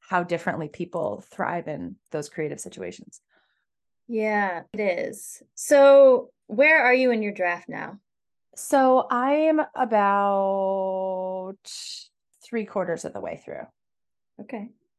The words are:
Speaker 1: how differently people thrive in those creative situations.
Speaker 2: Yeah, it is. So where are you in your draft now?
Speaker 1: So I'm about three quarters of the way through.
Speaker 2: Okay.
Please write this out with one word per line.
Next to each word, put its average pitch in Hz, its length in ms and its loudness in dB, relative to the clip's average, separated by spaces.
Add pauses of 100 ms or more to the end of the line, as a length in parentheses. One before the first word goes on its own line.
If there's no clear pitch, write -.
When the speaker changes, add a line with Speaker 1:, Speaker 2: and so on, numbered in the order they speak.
Speaker 1:
how 175 240 -4
differently 165 440 -6
people 165 640 -8
thrive 170 380 -6
in 147 280 -10 (140)
those 147 180 -8
creative 147 300 -8
situations. - 640 -16 (880)
Speaker 2:
Yeah, 208 540 -2 (100)
it 214 80 -8
is. - 640 -6 (120)
So 277 760 8 (160)
where 285 380 4
are 247 100 4
you 262 160 2
in 220 120 0
your 208 100 -4
draft 175 360 -4
now? 165 300 -12 (560)
Speaker 1:
So 262 560 2
I'm 302 500 0 (140)
about 196 1800 -2 (880)
three 226 200 -6
quarters 175 400 -6
of - 80 -10
the - 80 -12
way 85 240 -10
through. - 220 -14 (760)
Speaker 2:
Okay. 220 260 -14 (300)